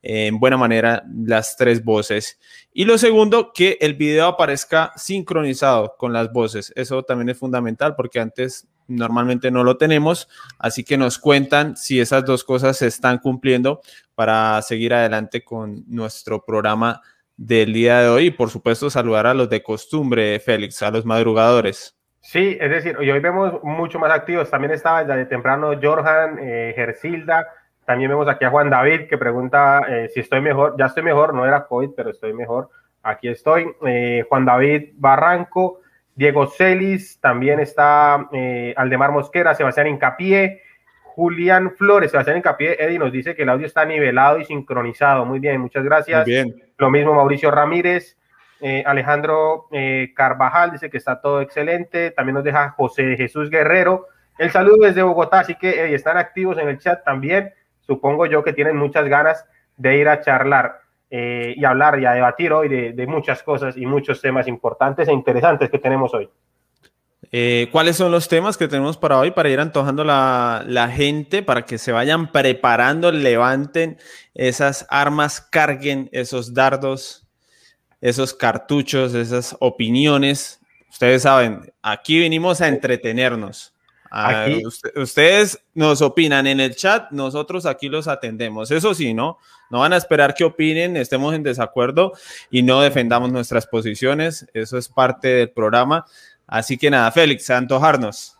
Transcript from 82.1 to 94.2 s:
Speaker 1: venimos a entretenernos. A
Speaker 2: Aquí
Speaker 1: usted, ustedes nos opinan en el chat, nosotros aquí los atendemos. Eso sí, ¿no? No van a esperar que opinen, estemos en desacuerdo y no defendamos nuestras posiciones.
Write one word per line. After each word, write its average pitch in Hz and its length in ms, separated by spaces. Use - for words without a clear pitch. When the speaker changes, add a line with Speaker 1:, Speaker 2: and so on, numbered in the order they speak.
Speaker 1:
venimos 170 420
a 165 60
entretenernos. 120 1040
A 107 340
Speaker 2:
Aquí - 200
Speaker 1:
usted, - 320
ustedes 170 640
nos 151 260
opinan 143 460
en 135 120
el 131 160
chat, 214 360
nosotros 147 560
aquí 139 220
los 151 180
atendemos. 113 640
Eso 170 240
sí, 139 180
¿no? 135 240
No 123 120
van 156 120
a 180 40
esperar 147 360
que 170 120
opinen, 165 520
estemos 135 380
en 156 80
desacuerdo 131 720
y 127 140
no 127 180
defendamos 127 500
nuestras 120 360
posiciones. 131 840